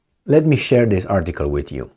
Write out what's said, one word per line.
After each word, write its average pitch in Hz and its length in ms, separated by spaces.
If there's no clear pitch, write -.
Let 156 200
me 147 100
share 120 300
this 98 200
article 82 420
with 71 220
you. 65 260